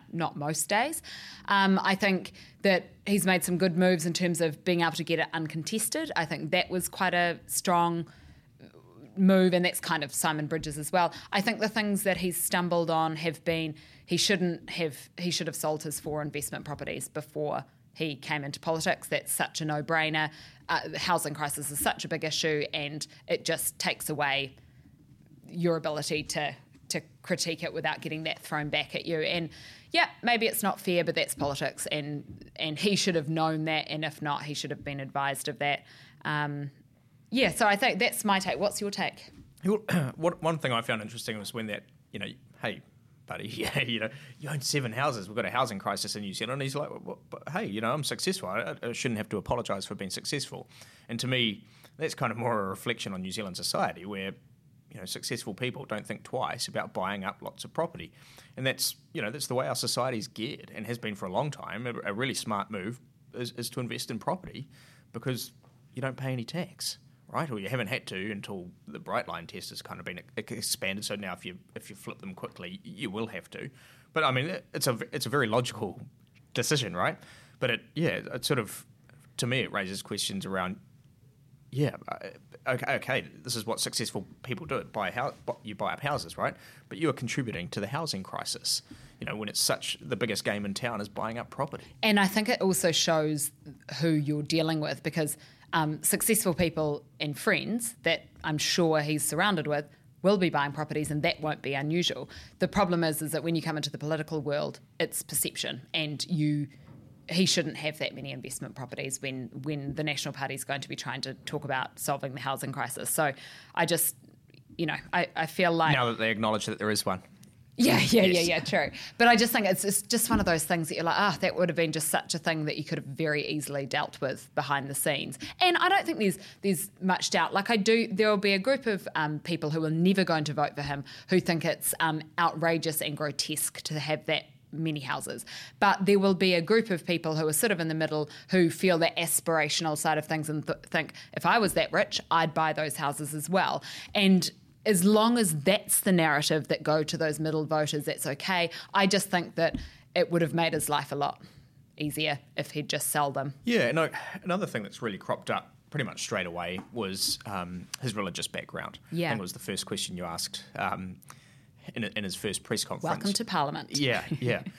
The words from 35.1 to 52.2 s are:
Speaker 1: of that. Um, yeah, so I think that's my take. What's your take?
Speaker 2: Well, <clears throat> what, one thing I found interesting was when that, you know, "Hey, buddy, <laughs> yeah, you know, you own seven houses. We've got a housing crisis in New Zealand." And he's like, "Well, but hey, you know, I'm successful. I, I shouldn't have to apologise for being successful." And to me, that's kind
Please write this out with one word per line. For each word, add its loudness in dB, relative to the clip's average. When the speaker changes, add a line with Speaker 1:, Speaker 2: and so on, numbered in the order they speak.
Speaker 1:
of -6
that. 0
Um, 0
yeah, 4
so 2
I 6
think 2
that's 2
my 4
take. 0
What's 0
your -4
take? -4
Speaker 2:
Well, 4
<clears throat> 0
what, 0
one 2
thing 0
I 2
found 0
interesting -8
was -10
when -4
that, -6
you -10
know, -8
"Hey, -6
buddy, -8
<laughs> -10
yeah, -2
you -2
know, -2
you -10
own -4
seven -2
houses. -2
We've -10
got 0
a -2
housing 0
crisis -4
in -8
New -8
Zealand." -4
And -4
he's -4
like, -6
"Well, -12
but -14
hey, -4
you -4
know, 0
I'm -2
successful. -4
I, -4
I -4
shouldn't -2
have -4
to -2
apologise -4
for -10
being -8
successful." -8
And -6
to -2
me, 0
that's -4
kind 0